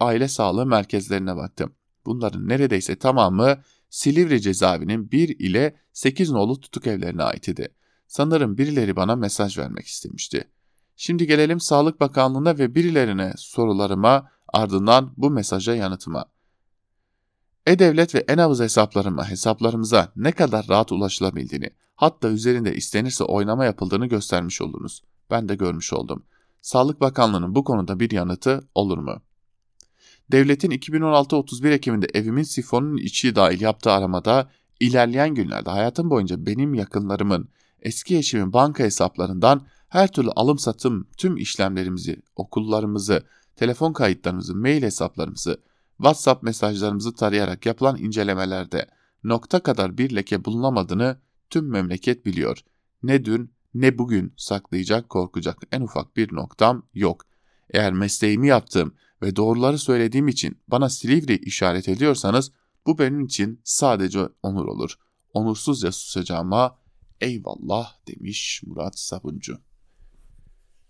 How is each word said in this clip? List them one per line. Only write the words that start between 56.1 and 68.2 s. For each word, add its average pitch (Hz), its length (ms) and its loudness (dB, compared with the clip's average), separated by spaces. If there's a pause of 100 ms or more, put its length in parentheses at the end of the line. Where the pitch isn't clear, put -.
bir 110 180 -2
noktam 123 600 0
yok. 95 300 -2 (460)
Eğer 101 220 0
mesleğimi 104 560 0
yaptığım 101 460 2 (280)
ve 95 140 -4
doğruları 120 420 2
söylediğim 127 500 0
için - 300 -4 (100)
bana 127 200 0
Silivri 131 480 0
işaret 92 520 -2
ediyorsanız 127 640 0 (340)
bu 156 120 2
benim 143 260 0
için 110 400 -4
sadece 98 640 0 (140)
onur 95 220 -4
olur. 52 340 -8 (340)
Onursuzca 110 600 -2
susacağıma 90 880 -4 (420)
eyvallah 117 720 -6 (140)
demiş - 600 -10